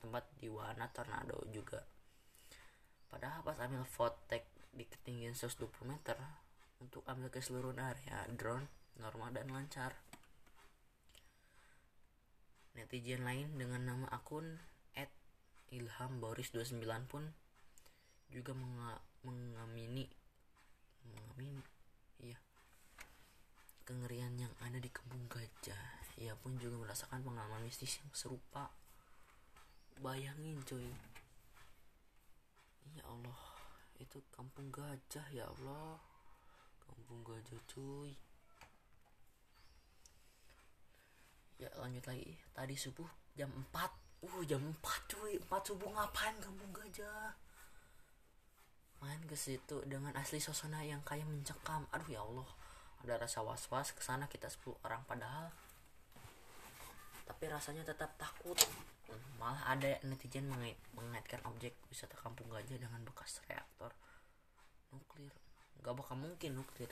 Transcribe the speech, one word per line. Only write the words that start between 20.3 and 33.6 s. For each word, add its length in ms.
mengamini, 560
iya, 160
kengerian 480
yang 240
ada 160
di 160
Kampung 340
Gajah. 960
Ia 160
pun 240
juga 240
merasakan 400
pengalaman 400
mistis 320
yang 160
serupa. 560
Bayangin, 720
cuy. 240
Ya 160
Allah, 320